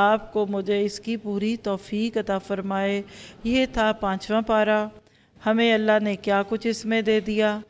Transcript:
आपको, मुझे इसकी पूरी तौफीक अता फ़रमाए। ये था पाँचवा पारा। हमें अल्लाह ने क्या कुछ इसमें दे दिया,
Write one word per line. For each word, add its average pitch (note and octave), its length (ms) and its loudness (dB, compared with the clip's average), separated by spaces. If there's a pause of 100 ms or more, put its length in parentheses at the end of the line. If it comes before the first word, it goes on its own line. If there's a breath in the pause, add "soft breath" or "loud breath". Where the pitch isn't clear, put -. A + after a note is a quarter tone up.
आपको, G#3+ 440 2
मुझे G3+ 360 -2
इसकी G#3 360 -4
पूरी G#3+ 400 -2
तौफीक G#3 600 -4
अता G3+ 220 -2
फ़रमाए। G3 640 -2 (440 loud breath)
ये C4 220 2
था A3 260 2
पाँचवा G#3 480 -2
पारा। G#3+ 480 2 (520 soft breath)
हमें A3+ 320 2
अल्लाह G#3+ 260 4
ने G#3 180 0
क्या G3 260 2
कुछ G#3+ 220 -4
इसमें A3+ 380 -2
दे A3 180 2
दिया, G#3+ 280 0 (200)